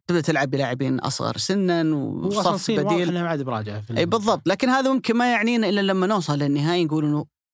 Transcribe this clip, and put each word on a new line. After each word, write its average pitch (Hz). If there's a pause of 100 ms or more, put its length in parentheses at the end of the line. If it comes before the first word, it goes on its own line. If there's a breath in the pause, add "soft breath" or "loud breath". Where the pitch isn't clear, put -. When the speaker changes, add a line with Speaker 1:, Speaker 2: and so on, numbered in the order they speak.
Speaker 1:
تبدأ 175
تلعب 143
بلاعبين 131
أصغر 120
سنًا 170
Speaker 2:
وأصلًا 185
Speaker 1:
وصف 185
Speaker 2:
الصين 202
واضح 101
Speaker 1:
بديل. 175
Speaker 2:
أنها 175
ما 170
عاد 151
براجعة 107
في 113
Speaker 1:
أي 170
بالضبط، 202
لكن 196
هذا 262
ممكن 233
ما 247
يعنينا 226
إلا 202
لما 190
نوصل 165
للنهائي 147
نقول 151
إنه 147 (300)